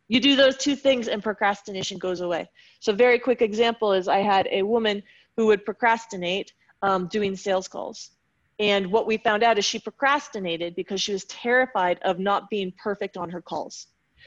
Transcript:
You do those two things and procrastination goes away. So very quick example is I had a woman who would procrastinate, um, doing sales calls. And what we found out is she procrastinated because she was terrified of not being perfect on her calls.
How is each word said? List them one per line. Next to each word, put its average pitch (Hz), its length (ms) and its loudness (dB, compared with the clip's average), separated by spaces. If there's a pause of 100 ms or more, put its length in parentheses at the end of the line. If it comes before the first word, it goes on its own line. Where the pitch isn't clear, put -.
You 233 120 2
do 277 160 4
those 269 200 6
two 285 200 -2
things 247 320 0
and 208 140 -4
procrastination 202 760 -4
goes 175 240 -4
away. 175 260 -4 (320)
So 220 140 -2
very 240 240 4
quick 240 240 0
example 220 500 0
is 190 160 0
I 190 120 2
had 196 300 2
a 196 120 0
woman 208 400 0 (340)
who 226 100 2
would 208 180 4
procrastinate, 202 880 -2 (300)
um, 190 260 0
doing 202 260 -2
sales 185 320 -2
calls. - 440 -12 (500)
And 202 320 0
what 220 160 2
we 220 80 2
found 214 260 2
out 233 160 4
is 196 60 0
she 214 160 -4
procrastinated 190 960 -4
because 190 240 -6
she 208 120 -4
was 190 120 -6
terrified 240 760 0
of 180 180 -2
not 202 300 0
being 190 300 -4
perfect 202 360 -6
on 175 140 -8
her 175 120 -10
calls. - 460 -10 (380)